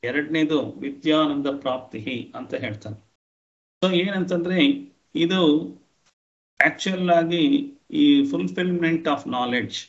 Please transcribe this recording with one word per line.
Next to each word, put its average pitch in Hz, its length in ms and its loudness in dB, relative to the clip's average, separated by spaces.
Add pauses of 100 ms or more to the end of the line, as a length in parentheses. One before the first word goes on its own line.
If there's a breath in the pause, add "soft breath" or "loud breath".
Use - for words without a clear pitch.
ಎರಡನೇದು 151 540 0 (240)
ವಿದ್ಯಾನಂದ 143 680 0 (140)
ಪ್ರಾಪ್ತಿ 127 540 -6 (240)
ಅಂತ 127 140 -10 (100)
ಹೇಳ್ತಾರೆ. 110 340 -10 (840)
So 185 60 2 (140)
ಏನಂತಂದ್ರೆ 180 560 -2 (680)
ಇದು 185 180 2 (1200)
actual 185 500 0 (100)
ಆಗಿ 165 240 2 (580)
ಈ 147 40 6 (260)
fulfillment 175 840 0
of 139 80 -4 (120)
knowledge 123 440 -2 (120)